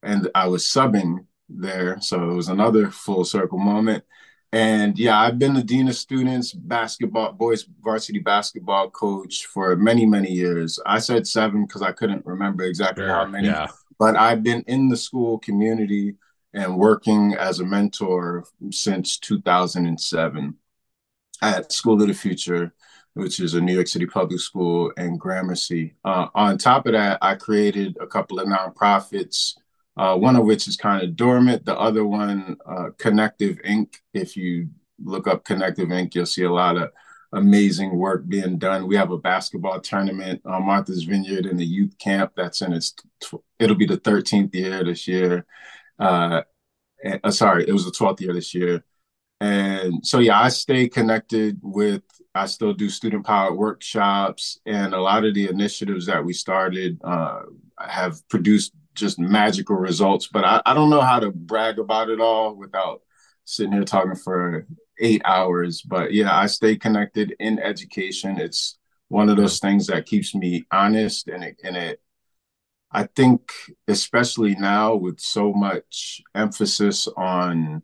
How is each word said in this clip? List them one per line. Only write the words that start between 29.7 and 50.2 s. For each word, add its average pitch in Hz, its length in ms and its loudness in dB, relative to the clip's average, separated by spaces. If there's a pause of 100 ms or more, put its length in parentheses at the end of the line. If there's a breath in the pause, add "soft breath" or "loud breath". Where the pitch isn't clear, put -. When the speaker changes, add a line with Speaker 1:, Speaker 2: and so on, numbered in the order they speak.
Speaker 1:
uh, 95 200 2
one 123 200 6
of 113 80 6
which 107 240 2
is - 80 -6
kinda 98 300 0
dormant. 123 580 2
The 98 120 -4
other 107 280 2
one, 101 600 -4
uh, 85 320 -8
Connective 104 680 0
Ink. 104 360 -2 (120)
If 95 240 -6
you 87 320 -4 (340)
look 95 240 -6
up 92 160 0
Connective 92 480 -2
Ink, 90 240 -2
you'll 87 100 0
see 90 180 -4
a 87 80 2
lot 87 260 2
of 82 140 -4 (420 soft breath)
amazing 98 640 4
work 92 300 -2
being 92 300 -2
done. 95 300 -2
We 98 80 0
have 95 160 2
a 87 60 -4
basketball 92 640 -4
tournament 95 640 -4
on 92 200 -4
Martha's 98 380 0
Vineyard 95 420 -2
in 90 120 -4
the 87 80 -2
youth 98 320 -2
camp 98 380 -2
that's 90 260 -6
in 92 120 -4
its 82 200 -6 (260)
tw-, - 240 -16 (160)
it'll 107 160 4
be 98 100 4
the - 120 0
thirteenth 98 580 0
year 95 300 -4
this 87 220 -4
year. 92 380 0 (540 loud breath)
Uh, 87 440 2 (600)
and, - 200 -6
uh, 104 80 2
sorry, 95 360 4
it 101 60 2
was 98 120 2
the 90 60 -8
twelfth 95 300 0
year 92 120 -4
this 87 200 -6
year. 87 320 -2 (560)
And 98 640 -2
so, 131 140 2
yeah, 110 200 6